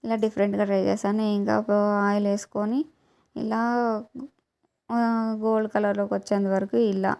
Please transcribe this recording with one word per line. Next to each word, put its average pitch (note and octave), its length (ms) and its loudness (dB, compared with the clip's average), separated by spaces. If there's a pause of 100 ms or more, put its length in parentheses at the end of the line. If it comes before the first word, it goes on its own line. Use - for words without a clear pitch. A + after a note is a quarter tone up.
ఇలా A3+ 200 -2
డిఫరెంట్గా G#3 400 0
ట్రై G3 180 2
చేశాను. G3+ 420 0 (140)
ఇంకా G#3+ 220 0
పో-, G#3 200 2 (240)
ఆయిల్ G3+ 280 0
వేసుకొని G#3 480 -2 (560)
ఇలా, A3+ 260 -2 (1300)
ఆ, A#3 80 0 (440)
గోల్డ్ A3 320 0
కలర్లోకి G3+ 400 0
వచ్చేంత G3+ 340 0
వరకు F#3+ 280 0 (160)
ఇలా F#3+ 280 0